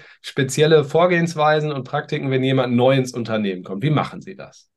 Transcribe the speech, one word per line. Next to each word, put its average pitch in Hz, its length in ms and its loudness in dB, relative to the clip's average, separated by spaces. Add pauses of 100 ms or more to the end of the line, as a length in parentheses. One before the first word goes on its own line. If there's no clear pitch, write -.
(200)
spezielle 147 640 2
Vorgehensweisen 156 880 0
und 135 120 -8
Praktiken, 143 480 -2
wenn 131 120 2
jemand 131 300 2
neu 127 220 4
ins 127 180 0
Unternehmen 107 500 -4
kommt? 98 200 -8
Wie 151 80 2
machen 95 280 -2
Sie - 160 -16
das? - 420 -20